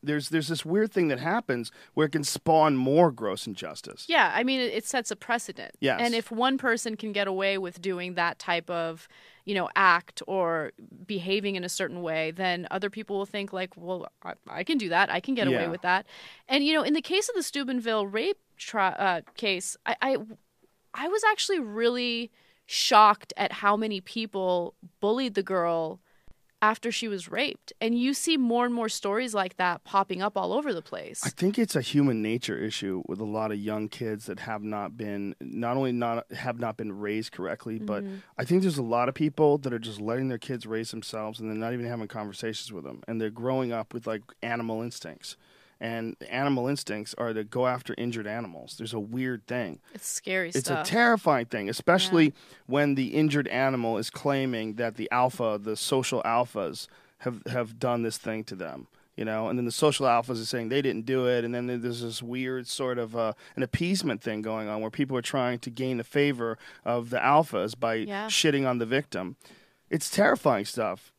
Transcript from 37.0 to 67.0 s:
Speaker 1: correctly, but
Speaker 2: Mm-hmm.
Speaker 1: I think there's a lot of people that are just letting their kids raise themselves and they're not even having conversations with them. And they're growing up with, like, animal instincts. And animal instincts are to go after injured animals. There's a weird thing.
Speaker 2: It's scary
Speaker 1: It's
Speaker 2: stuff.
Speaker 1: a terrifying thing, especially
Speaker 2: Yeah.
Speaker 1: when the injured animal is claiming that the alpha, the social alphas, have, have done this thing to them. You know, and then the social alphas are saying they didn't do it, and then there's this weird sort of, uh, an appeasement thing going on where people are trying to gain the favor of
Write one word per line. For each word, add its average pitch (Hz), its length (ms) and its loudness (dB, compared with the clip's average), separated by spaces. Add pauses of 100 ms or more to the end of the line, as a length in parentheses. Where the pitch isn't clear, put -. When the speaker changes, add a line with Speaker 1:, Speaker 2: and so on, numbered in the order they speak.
Speaker 1:
correctly, 104 480 -6
but 104 240 -4
Speaker 2:
Mm-hmm. 98 140 -10 (220)
Speaker 1:
I 127 80 -2
think 180 160 4
there's 175 160 2
a 135 40 -2
lot 120 280 2
of 131 40 -6
people 151 440 4
that 135 140 -4
are 117 60 -2
just 107 220 -10
letting 120 280 -2
their 120 100 -4
kids 123 280 -8
raise 113 240 -4
themselves 107 500 -8
and 110 100 -6
they're 107 80 -4
not 117 160 -2
even 120 120 -4
having 117 220 -6
conversations 107 640 -8
with 85 120 -10
them. 64 220 -12
And 113 140 -4
they're 110 100 -2
growing 123 400 0
up 113 220 -6
with, 120 140 -8
like, 110 160 -4 (200)
animal 117 400 -4
instincts. - 540 -12 (420)
And 113 380 -6 (140)
animal 131 380 2
instincts 107 500 -4
are 117 160 -2
to 107 100 -4
go 123 220 0
after 123 320 -2
injured 117 280 -4
animals. 104 520 -10
There's 113 160 -8
a 113 60 -2
weird 120 460 -4
thing. 113 340 -4 (120)
Speaker 2:
It's - 160 -12
scary 185 400 -4
Speaker 1:
It's 170 120 0
Speaker 2:
stuff. 156 260 -2
Speaker 1:
a - 40 -4
terrifying 202 540 4
thing, 107 240 -4
especially 180 580 4
Speaker 2:
Yeah. 143 40 4 (340)
Speaker 1:
when 143 300 2
the 131 140 0
injured 147 400 2
animal 123 500 2
is 113 100 -4
claiming 127 680 -2
that 117 200 -2
the 113 160 -6
alpha, 120 500 2
the 107 140 -4
social 131 460 0
alphas, 113 640 -2 (300)
have, 120 280 -6
have 120 320 -4
done 120 260 0
this 110 120 -2
thing 110 280 -6
to - 120 -12
them. 69 300 -10 (320)
You 110 80 -2
know, 110 220 -2
and 123 100 -2
then 120 80 0
the 117 60 -2
social 143 340 4
alphas 117 360 2
are 113 40 -8
saying 117 240 -4
they 139 100 2
didn't 120 240 0
do 127 220 2
it, 123 180 4
and 117 100 -4
then 123 120 -2
there's 120 360 -4
this 113 200 -6
weird 127 440 -6
sort 127 320 -2
of, 113 160 -4
uh, 113 200 0 (200)
an - 80 -2
appeasement 170 600 0
thing 107 180 -4
going 110 280 -4
on 107 120 -4
where 110 100 -4
people 131 260 -2
are 123 60 0
trying 123 360 0
to 123 120 -10
gain 127 280 -2
the 113 60 -4
favor 123 520 2 (300)
of 117 240 -2